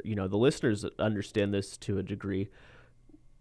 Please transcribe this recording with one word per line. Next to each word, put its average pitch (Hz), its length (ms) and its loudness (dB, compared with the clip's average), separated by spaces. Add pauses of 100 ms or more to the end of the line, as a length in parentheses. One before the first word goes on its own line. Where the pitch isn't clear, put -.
you 107 100 -2
know, 95 120 -2
the 98 120 2
listeners 123 460 2 (140)
understand 101 560 2
this 98 240 -4
to 98 200 -2
a 95 40 -2
degree, 98 460 -4 (920)